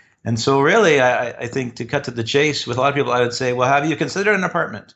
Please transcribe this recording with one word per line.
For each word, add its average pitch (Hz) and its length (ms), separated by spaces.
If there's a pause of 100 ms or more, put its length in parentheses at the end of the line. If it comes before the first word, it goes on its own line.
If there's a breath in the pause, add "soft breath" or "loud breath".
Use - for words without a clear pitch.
(260 soft breath)
And 113 140
so 139 200
really, 160 400
I, 123 300
I, - 100
I 123 80
think 120 280
to 120 100
cut 135 200
to 127 60
the 117 120
chase, 143 440
with 120 100
a 127 40
lot 139 80
of 139 60
people, 123 180
I 123 80
would 120 120
say, 127 200
"Well, 127 160
have 143 200
you 151 60
considered 196 400
an 190 80
apartment?" 165 520